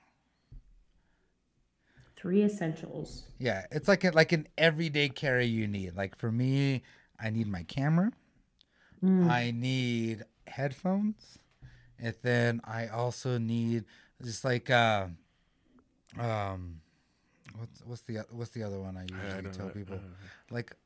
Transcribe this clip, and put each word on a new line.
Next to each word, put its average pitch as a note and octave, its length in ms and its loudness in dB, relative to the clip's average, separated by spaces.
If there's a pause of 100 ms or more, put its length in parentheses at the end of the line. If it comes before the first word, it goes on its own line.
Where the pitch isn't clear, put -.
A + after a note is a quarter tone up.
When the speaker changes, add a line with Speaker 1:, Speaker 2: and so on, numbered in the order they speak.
(2250)
Speaker 1:
Three F#3+ 280 4
essentials. E3 800 -4 (140)
Speaker 2:
Yeah, G2+ 340 -2
it's D3+ 160 0
like F#3+ 160 6
a, F#3 60 4
like D#3+ 220 6
an D#3 140 2 (100)
everyday D3+ 520 2
carry B2 380 2
you A2 200 2
need. F#2+ 300 -4
Like, G2 200 -4
for A#2 140 -2
me, C3 520 2 (380)
I A2 100 -4
need A2+ 180 0
my F2+ 160 -6
camera. E3 480 0 (880)
Speaker 1:
Mm. F#3 260 6
Speaker 2:
I A#2+ 220 2
need A#2+ 720 0 (240)
headphones. F#3+ 920 -4 (600)
And A2+ 240 -4
then A#2+ 420 2
I A2+ 240 -6
also A#2+ 500 -2
need A#2 460 0 (380)
just, A#2 220 -8
like, B2 260 0
uh, A2+ 360 4 (1120)
um, G2 600 -4 (760)
what's, A2+ 280 -14
what's A#2+ 180 -14
the, G#2+ 280 -8
what's A#2 220 -10
the A#2 100 -8
other G2+ 160 -6
one F#2+ 180 -8
I F#2 40 -10
Speaker 3:
I, - 100 -10
Speaker 2:
usually F#2+ 280 -8
Speaker 3:
I - 20 -8
don't F#2+ 140 -10
Speaker 2:
tell F#2+ 120 -8
Speaker 3:
know. F#2 60 -10
Speaker 2:
people? G2 240 -10
Speaker 3:
Uh, F#2+ 580 -16
Speaker 2:
Like A#2+ 320 -8